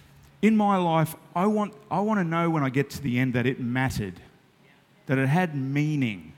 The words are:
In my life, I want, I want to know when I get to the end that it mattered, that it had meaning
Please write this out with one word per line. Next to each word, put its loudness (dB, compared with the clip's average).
In 4
my 4
life, 2
I 2
want, 0
I -2
want 0
to 2
know 0
when 0
I 0
get 0
to -12
the 0
end 2
that 0
it -2
mattered, -4
that 0
it 2
had 0
meaning -2